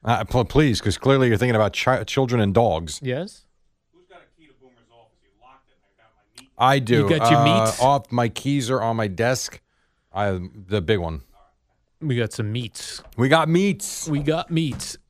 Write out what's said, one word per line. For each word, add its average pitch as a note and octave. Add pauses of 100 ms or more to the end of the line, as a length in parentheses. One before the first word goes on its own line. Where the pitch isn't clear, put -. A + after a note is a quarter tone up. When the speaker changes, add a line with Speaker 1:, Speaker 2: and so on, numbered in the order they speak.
Speaker 1:
Uh, A2
pl-, A#2+
please, C#3
'cause -
clearly C3+
you're A2+
thinking A#2
about G#2+
chi-, -
children B2
and G2+
dogs. E2+
Speaker 2:
Yes? C#3 (3250)
Speaker 1:
I C3+
do. A#2
Speaker 2:
You -
got A#2
your A#2
Speaker 1:
Uh, A2+
Speaker 2:
meats? A2
Speaker 1:
off, C3+
my A#2+
keys C3+
are B2+
on A2+
my A2
desk. A2 (500)
I, G2 (280)
the G2+
big G2
one. D#2+ (800)
Speaker 2:
We C#3+
got A2+
some G#2+
meats. - (160)
Speaker 1:
We B2+
got D#3+
meats. F#3
Speaker 2:
We D3
got D#3
meats. D#3+ (120)